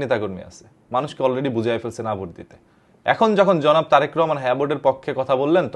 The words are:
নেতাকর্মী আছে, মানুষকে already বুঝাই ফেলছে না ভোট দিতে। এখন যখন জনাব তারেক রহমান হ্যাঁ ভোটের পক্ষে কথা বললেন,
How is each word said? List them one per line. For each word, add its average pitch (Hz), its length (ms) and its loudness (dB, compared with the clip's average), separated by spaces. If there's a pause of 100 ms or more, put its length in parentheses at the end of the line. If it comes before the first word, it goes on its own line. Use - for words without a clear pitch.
নেতাকর্মী 104 480 -4
আছে, - 160 -20 (300)
মানুষকে 143 300 -4
already 131 320 0
বুঝাই 113 260 -2
ফেলছে 117 240 -10
না 107 120 -4
ভোট 95 100 -10 (100)
দিতে। - 160 -20 (580)
এখন 220 160 2 (100)
যখন 190 160 6 (100)
জনাব 156 280 4
তারেক 143 240 4
রহমান 156 260 0
হ্যাঁ 127 160 0
ভোটের 143 280 -2
পক্ষে 131 320 -2
কথা 131 220 -2
বললেন, 160 240 2 (100)